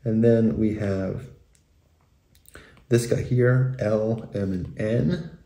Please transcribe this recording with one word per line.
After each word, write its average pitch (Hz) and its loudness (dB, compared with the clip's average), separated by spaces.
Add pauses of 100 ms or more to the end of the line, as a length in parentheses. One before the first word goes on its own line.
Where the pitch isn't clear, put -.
And 113 2
then 113 4
we 107 0
have 95 -4 (1600)
this 120 2
guy - 0
here, 127 2
L, 110 -2
M, 98 -2
and 90 -8
N 139 -2